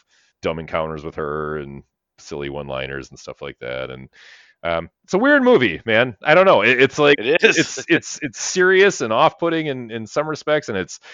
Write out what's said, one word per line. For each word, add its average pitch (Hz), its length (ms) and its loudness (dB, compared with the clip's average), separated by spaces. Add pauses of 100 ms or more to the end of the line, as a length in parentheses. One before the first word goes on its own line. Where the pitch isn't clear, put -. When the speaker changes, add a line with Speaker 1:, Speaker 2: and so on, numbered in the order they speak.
(420)
Speaker 1:
dumb 82 180 -4
encounters 80 460 -6
with 82 100 -14
her 76 420 -6
and 69 260 -14 (340)
silly 71 320 -12
one-liners 67 600 -10
and 65 100 -20
stuff - 220 -18
like 69 180 -14
that. 64 300 -10
And, 65 200 -18 (540)
um, 82 260 -4 (140)
it's - 100 -8
a 214 60 0
weird 277 240 4
movie, 127 420 4
man. 113 380 0
I 151 120 2
don't 185 100 6
know. 160 180 6
It, 123 180 4
it's 135 180 2
like, 147 200 4
Speaker 2:
It 135 240 0
is. 196 140 4
Speaker 1:
it's, - 300 -2
it's, - 340 -2
it's 143 200 -10
serious 185 600 2
and 113 120 -2
off-putting 160 540 0
in, 123 240 -8
in 113 160 -8
some 151 200 -4
respects, 151 420 -2
and 107 80 -4
it's 92 220 -6 (140)